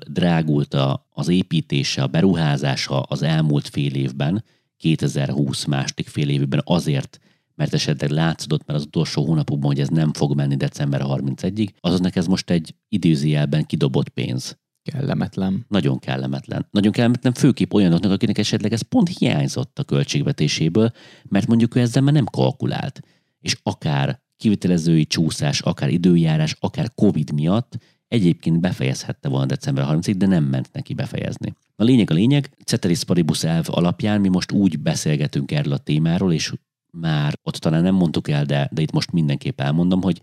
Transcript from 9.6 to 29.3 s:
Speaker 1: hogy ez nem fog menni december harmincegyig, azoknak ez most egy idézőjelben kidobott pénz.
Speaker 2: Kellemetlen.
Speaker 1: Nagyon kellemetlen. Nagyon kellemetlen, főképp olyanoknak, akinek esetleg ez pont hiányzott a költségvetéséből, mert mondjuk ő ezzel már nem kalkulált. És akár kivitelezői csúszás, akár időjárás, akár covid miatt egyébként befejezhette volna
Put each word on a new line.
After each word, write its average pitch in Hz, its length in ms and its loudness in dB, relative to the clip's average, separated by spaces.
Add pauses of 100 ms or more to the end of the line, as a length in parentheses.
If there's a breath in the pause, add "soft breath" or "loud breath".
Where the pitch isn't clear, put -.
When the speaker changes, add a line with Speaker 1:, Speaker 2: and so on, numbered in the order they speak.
Speaker 1:
hogy 71 120 0
ez 69 80 0
nem 78 260 2
fog 71 220 0
menni 69 200 0
december 69 460 -2
harmincegyig, 110 800 -4
azoknak 90 360 0
ez 90 100 0
most 92 240 -2
egy 85 260 0 (140)
idézőjelben 76 760 2
kidobott 69 440 0
pénz. - 480 -6 (340)
Speaker 2:
Kellemetlen. 95 760 -4
Speaker 1:
Nagyon 71 320 -2
kellemetlen. 67 720 -6
Nagyon 104 200 2
kellemetlen, 123 420 2
főképp 113 400 2
olyanoknak, 92 380 4
akinek 101 260 0
esetleg 104 360 -2
ez 110 80 -2
pont - 360 2
hiányzott 139 640 -2
a 143 40 -4
költségvetéséből, 78 1080 0 (320 loud breath)
mert 98 240 0
mondjuk 117 280 4
ő 127 40 4
ezzel 123 220 2
már 143 120 4
nem 143 120 4
kalkulált. - 760 -2 (380)
És - 240 -4
akár 69 580 -2 (160)
kivitelezői 85 680 2
csúszás, 78 560 -2
akár 71 280 -2
időjárás, 80 720 2
akár - 360 -4
covid 78 380 2
miatt 87 440 0 (300 soft breath)
egyébként 85 520 2
befejezhette 71 720 -4
volna 67 160 0